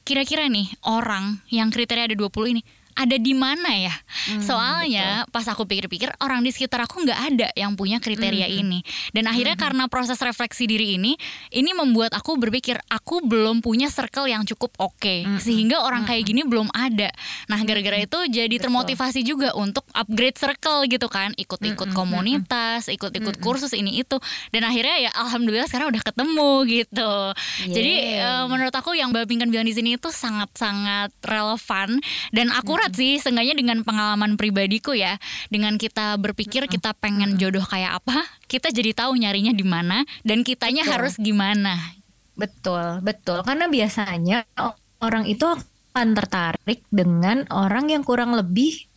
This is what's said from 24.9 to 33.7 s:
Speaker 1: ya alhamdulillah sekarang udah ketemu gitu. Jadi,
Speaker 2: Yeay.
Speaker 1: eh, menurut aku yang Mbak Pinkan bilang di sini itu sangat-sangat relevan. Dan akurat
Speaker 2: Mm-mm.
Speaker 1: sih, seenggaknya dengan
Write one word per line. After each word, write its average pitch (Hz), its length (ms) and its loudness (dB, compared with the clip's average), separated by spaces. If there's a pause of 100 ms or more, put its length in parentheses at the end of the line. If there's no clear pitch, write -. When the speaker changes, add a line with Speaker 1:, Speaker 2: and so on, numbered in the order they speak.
Speaker 1:
ya 233 120 0
alhamdulillah 233 540 0
sekarang 285 240 -2
udah 220 100 0
ketemu 285 500 2 (140)
gitu. 226 480 0 (540)
Jadi, 226 260 2
Speaker 2:
Yeay. 226 300 0
Speaker 1:
eh, 254 240 0
menurut 254 260 0
aku 269 220 -2
yang 269 160 0
Mbak 233 160 0
Pinkan 233 240 0
bilang 226 160 2
di 226 80 0
sini 233 240 0
itu 330 100 -6
sangat-sangat 202 1000 -2 (100)
relevan. 214 760 -2 (320)
Dan 233 200 2
akurat 320 360 0
Speaker 2:
Mm-mm. 190 100 -2
Speaker 1:
sih, 262 220 2
seenggaknya 247 360 0
dengan 240 280 2